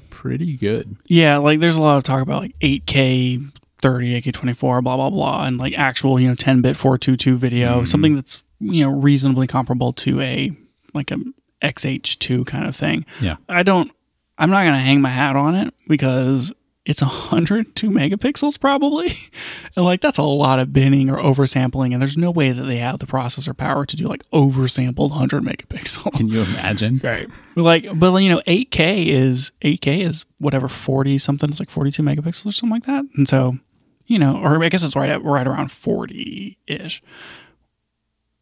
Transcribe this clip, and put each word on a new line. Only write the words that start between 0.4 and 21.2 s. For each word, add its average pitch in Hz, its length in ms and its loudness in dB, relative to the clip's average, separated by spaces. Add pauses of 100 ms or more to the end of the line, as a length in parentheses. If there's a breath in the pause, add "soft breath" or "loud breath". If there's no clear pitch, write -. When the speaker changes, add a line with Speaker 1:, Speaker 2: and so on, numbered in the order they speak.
Speaker 1:
good. - 380 -4 (100)
Speaker 2:
Yeah, 147 320 6
like, 151 220 4
there's 165 180 2
a 156 40 2
lot 147 160 6
of 131 60 0
talk 131 180 -2
about, 139 200 -4
like, 180 200 -10
eight 139 240 0
K, 127 540 0 (420)
thirty, 123 340 0
eight 120 100 -4
K 123 60 -2
twenty-four, 123 500 -2
blah, 127 140 -2
blah, 135 160 0
blah, 147 340 -2
and, 127 120 -2
like, 131 200 -4
actual, 135 420 0
you 127 80 4
know, 123 80 2
ten 131 260 4
bit 127 160 2
four 135 200 2
two 127 200 0
two 127 200 2
video, 120 400 0
Speaker 1:
Mm-hmm. 123 80 2
Speaker 2:
something 151 300 2
that's, - 280 -8 (160)
you 175 260 0
know, 135 60 0
reasonably 135 560 4
comparable 123 460 -2
to 135 280 -2
a, 135 300 -4 (420)
like, 147 180 -6
a 147 60 -6 (440)
X - 240 -4
H - 340 -6
two 123 260 -2
kind - 220 -6
of - 80 -8
thing. 160 300 -4 (160 loud breath)
Speaker 1:
Yeah. 85 140 -2 (120)
Speaker 2:
I 180 160 0
don't, 185 260 2 (500)
I'm 160 100 2
not 196 160 4
gonna 143 140 4
hang 135 200 4
my 135 120 4
hat 135 260 0
on 147 180 2
it - 180 -2 (140)
because 135 640 0 (340)
it's - 160 -2
a 139 40 4
hundred 202 720 -2
two 220 120 0
megapixels 285 720 0
probably. 285 600 0
<laughs> - 60 -20 (480 loud breath)
And, 180 100 2
like, 180 160 2
that's 294 180 0
a 147 40 0
lot 139 360 2
of 135 120 -2
binning 139 380 4
or 135 80 -2
oversampling, 131 760 0